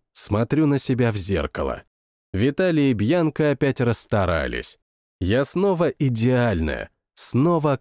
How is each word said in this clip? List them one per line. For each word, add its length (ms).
смотрю 540
на 120
себя 340
в 40
зеркало. 680
Виталий 580
и 40
Бьянка 580
опять 280
расстарались. 1000
Я 240
снова 440
идеальная, 1000
снова 680